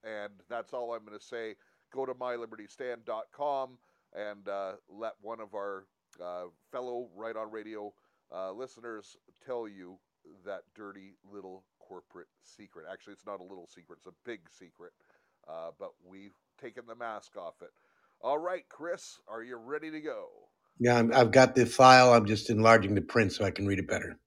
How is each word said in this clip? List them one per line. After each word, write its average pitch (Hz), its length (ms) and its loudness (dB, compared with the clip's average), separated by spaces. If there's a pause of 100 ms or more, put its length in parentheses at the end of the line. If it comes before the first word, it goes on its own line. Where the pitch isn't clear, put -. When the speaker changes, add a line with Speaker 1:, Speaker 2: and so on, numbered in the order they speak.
Speaker 1:
And 104 300 -10 (140)
that's 117 240 -10
all 120 220 -6
I'm 110 100 -12
gonna 107 140 -18
say. 113 380 -12 (360)
Go 131 140 -6
to 127 80 -8
my 123 220 -6
liberty 110 320 -14
stand 120 360 -10
dot 113 280 -8
com 135 440 -6 (380)
and, 101 340 -10
uh, 98 260 -6 (140)
let 107 320 -12
one 113 200 -14
of 104 120 -16
our, 101 340 -10 (360)
uh, 90 220 -10 (260)
fellow 123 460 -8
Right 110 200 -10
On 110 140 -10
Radio 107 420 -12 (420)
uh, 95 180 -8
listeners 113 640 -14 (280)
tell 120 240 -8
you 92 300 -18 (480)
that 95 160 -10 (120)
dirty 98 400 -18 (160)
little 95 340 -18 (140)
corporate 87 500 -20 (140)
secret. 92 480 -20
Actually, 98 240 -18
it's - 120 -20
not 101 140 -12
a 90 40 -18
little 92 240 -18
secret, 85 300 -20
it's - 80 -20
a 90 80 -20 (100)
big 117 160 -12 (100)
secret. 87 420 -20 (560)
Uh, 82 300 -12
but 95 120 -12 (180)
we've 98 280 -20 (240)
taken 123 260 -16
the 117 80 -18
mask 113 420 -12
off 87 260 -12
it. 82 80 -20 (500)
All 139 180 0
right, 175 300 -6
Chris, - 580 -12
are 113 160 -12
you 123 140 -12
ready 147 340 -10
to 156 100 -10
go? 123 280 -10 (500)
Speaker 2:
Yeah, 120 180 6
I'm, 117 160 4
I've 120 200 6
got 127 240 8
the 123 100 6
file. 127 460 10
I'm 113 140 8
just 107 220 -2
enlarging 110 460 6
the 98 60 2
print 107 320 2
so - 120 -2
I 95 60 0
can 98 160 -4
read 95 140 0
it 87 80 -6
better. - 280 -4 (100)